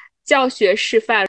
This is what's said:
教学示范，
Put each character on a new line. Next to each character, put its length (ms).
教 240
学 260
示 240
范， 300